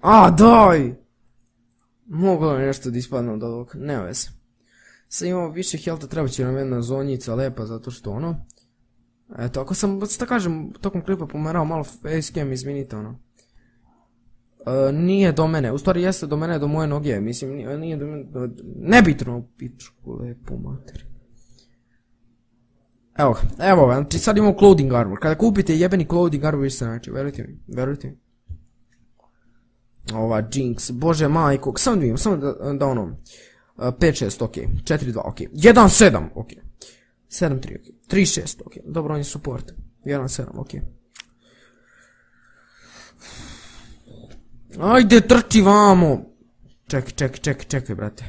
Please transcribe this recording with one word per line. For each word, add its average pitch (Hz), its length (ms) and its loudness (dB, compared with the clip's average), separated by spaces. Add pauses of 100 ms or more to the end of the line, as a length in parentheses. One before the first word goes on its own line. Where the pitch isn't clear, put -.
A, 202 220 10
daj! 175 640 8 (1120)
Moglo 165 460 2
je 135 140 0
nešto 131 240 -4
da 117 80 -4
ispadne 123 340 -6
od 110 100 -8
ovog, 120 320 -10
nema 139 280 -8
veze. 92 260 -8 (800)
Sad 175 200 -6
imamo 180 200 -4
više 165 300 -8
healtha, 156 280 -8
treba 151 220 -4
će 127 160 -4
nam 131 120 -4
jedna 127 260 -4
zonjica 131 520 -6
lepa, 120 320 -6
zato 113 240 -12
što 120 200 -14
ono... 151 360 -8 (920)
Eto, 123 220 -6
ako 185 140 -6
sam, 196 260 -4
sad 202 200 -6
da 240 60 -6
kažem, 170 540 -4
tokom 190 220 -6
klipa 180 240 -6
pomerao 156 380 -4
malo 156 200 -6
facecam, 151 680 -6
izvinite, 135 440 -10
ono. 107 220 -14 (1500)
E, 135 260 0
nije 180 400 2
do 160 140 0
mene, 151 260 -2
u 139 60 -4
stvari 175 240 0
jeste 185 240 -2
do 147 100 -4
mene, 160 220 -4
do 143 80 -4
moje 156 220 -2
noge, 143 320 -2
mislim, 120 300 -6
nije, 139 280 -10
nije 160 180 -8
do 143 100 -8
mene, 147 180 -12
do, 127 240 -10 (280)
nebitno, 151 640 2
u 120 40 -12 (160)
pičku, - 540 -18
lepu 120 460 -14
mater. - 460 -14 (2250)
Evo 139 140 4
ga, - 340 0
evo 180 200 6
ga, 123 80 4
znači 143 240 -2
sad 208 180 2
imamo 208 220 4
clothing 160 340 8
armor, 104 280 -2
kada 156 140 0
kupite 196 420 0
jebeni 175 300 0
clothing 170 380 -2
armor, 147 180 -2
vi 135 80 -2
se 131 140 -8
znači, 117 260 -10
verujte 139 320 -10
mi, - 340 -18
verujte 135 320 -6
mi. - 180 -20 (1900)
Ova 110 280 -2
Jinx, 120 500 -6
bože 151 360 0
majko, 139 480 0
samo 240 200 2
da 185 40 0
vidim, 117 180 0
samo 202 180 0
da, 139 360 -6
da 143 140 -2
ono, 113 300 -4 (600)
e, 123 120 -4 (100)
pet 165 160 4
šest, 104 260 -4
okej, 82 260 -6 (160)
četiri 143 280 -4
dva, 107 120 -6
okej, - 280 -10
jedan 208 380 8
sedam, 113 440 6
okej, - 240 -14 (680)
sedam 143 320 -2
tri, - 200 -12
okej, - 140 -20 (140)
tri 185 180 2
šest, - 400 -6
okej, - 200 -20
dobro, 151 280 -6
on 147 60 -4
je 143 40 -6
support, 135 480 -10 (320)
jedan 139 240 -4
sedam, 127 300 -8
okej. 139 220 -12 (4000)
Ajde, 226 420 8
trči 233 400 4
vamo! 190 640 6 (640)
Ček, 131 240 -6
ček, - 280 -4
ček, - 260 -4
čekaj, 127 300 -6
brate. 104 320 -10